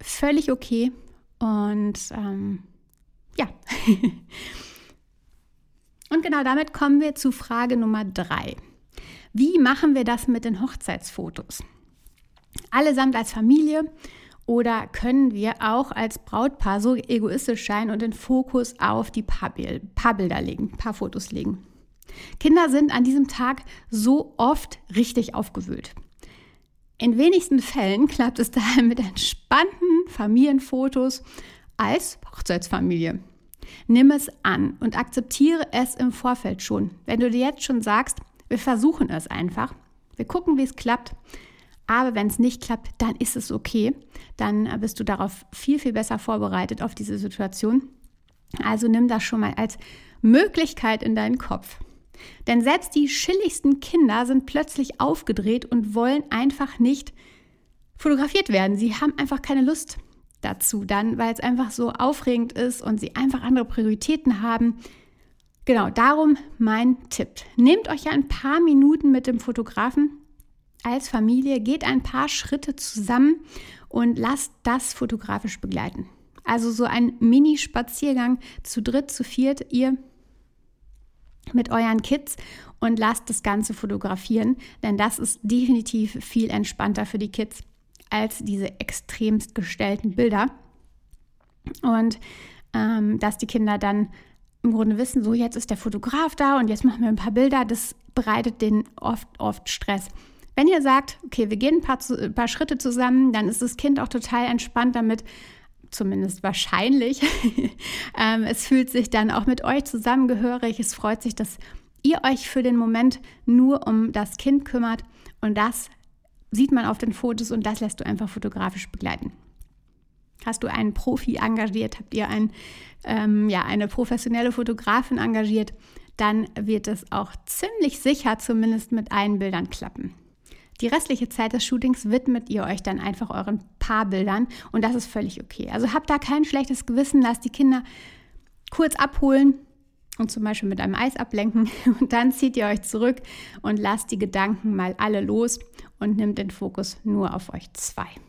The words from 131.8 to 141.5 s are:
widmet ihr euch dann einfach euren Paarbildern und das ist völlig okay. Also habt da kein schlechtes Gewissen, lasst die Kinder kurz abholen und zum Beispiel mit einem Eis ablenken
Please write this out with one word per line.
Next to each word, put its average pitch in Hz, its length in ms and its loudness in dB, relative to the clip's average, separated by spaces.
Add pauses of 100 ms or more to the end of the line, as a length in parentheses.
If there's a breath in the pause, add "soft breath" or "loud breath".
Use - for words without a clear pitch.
widmet 247 400 0
ihr 208 140 -2
euch 190 180 -6
dann 190 180 -4
einfach 202 300 -6
euren 202 340 -4 (160)
Paarbildern 208 680 0 (240 loud breath)
und 226 120 0
das 233 120 0
ist 233 100 -4
völlig - 360 -8
okay. - 300 -12
Also 226 220 -2
habt 311 160 -2
da 294 80 2
kein 294 280 0
schlechtes 269 400 -4
Gewissen, 269 360 2
lasst 233 240 0
die 233 40 -4
Kinder 262 340 2 (880 loud breath)
kurz 320 240 2
abholen 277 600 4 (640)
und 220 140 -2
zum 214 120 -6
Beispiel 214 260 -4
mit 190 120 -4
einem 190 140 -2
Eis 254 200 -2
ablenken 220 540 0 (160)